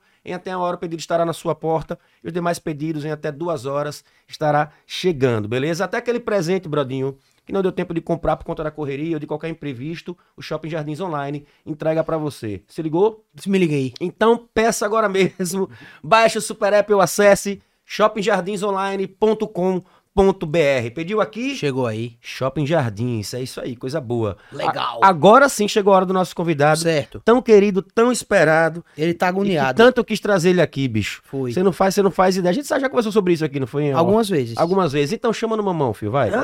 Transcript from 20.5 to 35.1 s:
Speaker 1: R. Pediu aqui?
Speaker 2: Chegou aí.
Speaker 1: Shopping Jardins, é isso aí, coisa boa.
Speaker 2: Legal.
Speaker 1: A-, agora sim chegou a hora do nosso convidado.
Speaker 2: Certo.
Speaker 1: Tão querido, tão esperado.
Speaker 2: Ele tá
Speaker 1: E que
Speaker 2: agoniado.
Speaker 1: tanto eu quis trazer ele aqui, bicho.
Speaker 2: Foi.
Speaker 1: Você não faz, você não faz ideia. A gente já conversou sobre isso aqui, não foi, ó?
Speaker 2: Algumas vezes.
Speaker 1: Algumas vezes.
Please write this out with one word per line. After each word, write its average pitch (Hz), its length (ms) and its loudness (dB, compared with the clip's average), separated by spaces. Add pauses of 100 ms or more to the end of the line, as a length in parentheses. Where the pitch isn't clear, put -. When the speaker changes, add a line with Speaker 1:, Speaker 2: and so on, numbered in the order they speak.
Speaker 1:
R. 135 320 2
Pediu 170 280 -4
aqui? 233 360 -4
Speaker 2:
Chegou 131 320 -2
aí. 113 340 -8
Speaker 1:
Shopping 135 440 -4
Jardins, 120 680 -2
é 127 80 -8
isso - 180 -12
aí, 127 160 -8
coisa 131 240 -6
boa. 113 380 -4 (140)
Speaker 2:
Legal. 123 500 -4
Speaker 1:
A-, 196 60 6
agora 196 420 8
sim 208 180 -2
chegou 202 260 4
a 185 40 8
hora 185 80 4
do 185 80 -2
nosso 185 220 -2
convidado. 156 440 2
Speaker 2:
Certo. 160 460 -2
Speaker 1:
Tão 240 160 6
querido, 202 400 6
tão 233 300 2
esperado. 165 720 2 (140)
Speaker 2:
Ele 165 160 0
tá 180 140 0
Speaker 1:
E - 20 2
que 185 60 -2
Speaker 2:
agoniado. 156 420 0
Speaker 1:
tanto 247 220 8
eu 226 60 0
quis 220 140 -4
trazer 185 320 2
ele 180 100 4
aqui, 135 260 0
bicho. 107 380 -4
Speaker 2:
Foi. 131 260 -6
Speaker 1:
Você 175 120 0
não 190 100 4
faz, 190 220 0
você 202 60 2
não 190 100 4
faz 185 260 2
ideia. 180 140 0
A - 20 0
gente 285 140 -4
já 277 220 -2
conversou 220 220 -2
sobre 180 220 2
isso 151 100 0
aqui, 143 160 -4
não 131 80 -2
foi, 147 260 -2
ó? 151 40 2
Speaker 2:
Algumas 196 320 2
vezes. 120 280 -2
Speaker 1:
Algumas 170 340 2
vezes. 147 220 -2